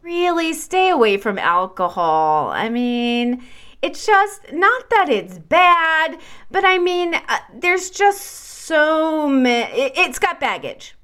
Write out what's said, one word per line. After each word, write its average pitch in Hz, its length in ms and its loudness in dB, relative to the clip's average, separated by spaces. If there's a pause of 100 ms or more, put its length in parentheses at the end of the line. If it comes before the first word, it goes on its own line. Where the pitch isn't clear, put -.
Really? 339 500 -2
Stay 370 380 0
away 226 260 4
from 196 220 -4
alcohol. 165 1120 0
I 160 180 -4
mean, 240 720 -2 (400)
it's - 220 -8
just, 403 480 0
not 415 380 0
that 403 180 2
it's 185 300 -2
bad, 320 800 2 (320)
but 381 140 0
I 370 140 4
mean, 349 360 -2
uh, - 240 -4 (160)
there's 359 360 -2
just 403 300 0
so 311 1080 -2
ma-, 247 440 2
it, 539 240 -2
it's 302 220 0
got 339 220 -2
baggage. 185 640 -8